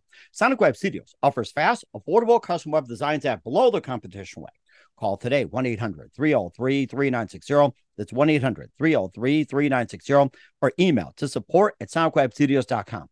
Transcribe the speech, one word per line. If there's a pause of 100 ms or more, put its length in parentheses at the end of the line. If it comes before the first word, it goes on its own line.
(300)
Sonic
Web
Studios
offers
fast, (100)
affordable
custom
web
designs
at
below
the
competition
rate. (480)
Call
today,
one
eight
hundred
three
oh
three
three
nine
six
zero. (240)
That's
one
eight
hundred
three
oh
three
three
nine
six
zero, (320)
or
email
to
support
at
sonicwebstudios
dot
com.